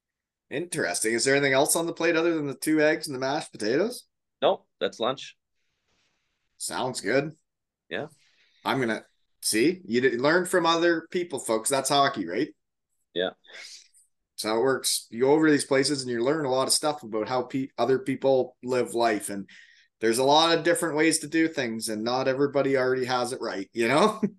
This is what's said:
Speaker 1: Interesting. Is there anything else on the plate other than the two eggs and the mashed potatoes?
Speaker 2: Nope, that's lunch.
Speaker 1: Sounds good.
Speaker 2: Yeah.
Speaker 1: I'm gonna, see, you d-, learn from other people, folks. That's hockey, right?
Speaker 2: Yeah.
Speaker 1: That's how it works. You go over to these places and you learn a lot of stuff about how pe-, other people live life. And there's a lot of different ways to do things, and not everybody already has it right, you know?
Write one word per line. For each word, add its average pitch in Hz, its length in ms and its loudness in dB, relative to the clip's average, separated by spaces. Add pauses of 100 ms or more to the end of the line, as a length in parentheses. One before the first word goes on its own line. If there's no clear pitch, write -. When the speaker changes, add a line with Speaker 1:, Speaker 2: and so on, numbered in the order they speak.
(500)
Speaker 1:
Interesting. 113 640 -4
Is 117 120 0
there 135 100 4
anything 139 180 2
else 143 220 2
on 170 100 -2
the 170 80 -6
plate - 220 0
other 165 200 2
than 147 120 -4
the 131 80 -8
two 156 260 0
eggs 156 260 2
and 139 80 -8
the 123 40 -8
mashed 139 320 -4
potatoes? 143 540 -2 (360)
Speaker 2:
Nope, 170 240 0 (140)
that's - 200 -4
lunch. 127 380 -6 (1200)
Speaker 1:
Sounds 117 440 -6
good. 139 300 0 (580)
Speaker 2:
Yeah. 120 180 -6 (580)
Speaker 1:
I'm 120 140 0
gonna, 110 240 -2 (380)
see, 143 440 2
you 120 160 0
d-, 120 160 2
learn 165 280 2
from 180 200 0
other 165 460 2
people, 175 280 -4
folks. - 300 -2
That's 135 200 -2
hockey, 139 380 2
right? 110 220 -4 (640)
Speaker 2:
Yeah. 90 180 -2 (1040)
Speaker 1:
That's - 160 -12
how 113 60 0
it 117 60 2
works. 131 460 -2
You 113 120 -4
go 135 100 4
over 156 160 4
to 151 40 6
these 139 140 2
places 135 360 0
and 127 100 -8
you 117 120 -2
learn 147 220 0
a 127 60 -2
lot 131 160 2
of - 60 0
stuff 147 300 -2
about 107 240 -4
how 131 160 -2
pe-, 135 240 -6 (100)
other 127 220 2
people 131 640 0
live 123 320 -2
life. 113 340 0
And 101 180 -8 (540)
there's 113 160 2
a 131 60 2
lot 160 340 6
of 151 60 -2
different 165 340 0
ways 156 220 2
to 151 80 -10
do 160 200 0
things, 113 400 -6
and 110 160 -6
not 127 240 -2
everybody 135 480 0
already 131 300 0
has 123 260 -2
it 131 100 -8
right, 98 320 -8
you 117 140 0
know? 175 320 2 (200)